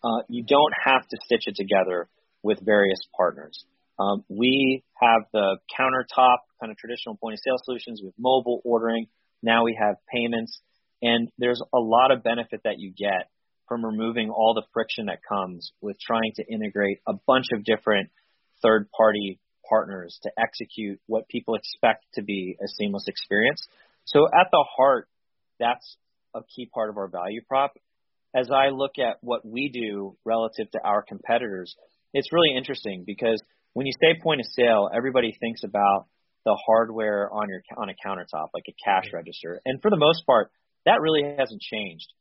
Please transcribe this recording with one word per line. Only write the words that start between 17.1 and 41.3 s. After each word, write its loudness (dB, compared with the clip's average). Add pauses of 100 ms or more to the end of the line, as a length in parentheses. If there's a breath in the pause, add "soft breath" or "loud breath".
bunch 4
of -6
different 0 (520)
third-party 2 (300)
partners -2
to -8
execute -6
what -4
people -4
expect 0 (100)
to -8
be -6
a -8
seamless -6
experience. -2 (400 soft breath)
So 6
at 4
the 4 (100)
heart, 4 (520)
that's -4 (360)
a -10 (160)
key -14
part -4
of -10
our -8
value -8
prop. 0 (600)
As 0
I 4
look -4
at -2
what -6
we -6
do -8
relative -2
to -6
our 0
competitors, -6 (380 soft breath)
it's -2
really 4
interesting -8
because -2 (300)
when -4
you -6
say 4
point 0
of -6 (100)
sale, 4
everybody 0
thinks -8
about 2 (400)
the 2
hardware 2
on -4
your, -10 (160)
on -8
a -12
countertop, -8
like -10
a -20
cash 0
register. -12
And -6
for 2
the 2
most 4
part, 4 (340)
that 4
really 2
hasn't -4